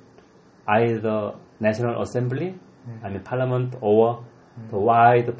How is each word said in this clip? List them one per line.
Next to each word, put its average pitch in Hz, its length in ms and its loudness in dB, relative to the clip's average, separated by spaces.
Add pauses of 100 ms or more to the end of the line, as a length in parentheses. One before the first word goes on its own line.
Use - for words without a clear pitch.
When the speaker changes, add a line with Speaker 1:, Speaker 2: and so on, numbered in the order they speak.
(680)
Speaker 1:
either 107 680 0 (260)
National 110 400 -2
Assembly, 123 540 -4 (320)
Speaker 2:
음. 113 160 -16
Speaker 1:
아니면 98 220 -10
Parliament 127 560 -2
or 113 440 4 (340)
Speaker 2:
음. - 120 -16
Speaker 1:
the 107 80 -4
wide 120 600 4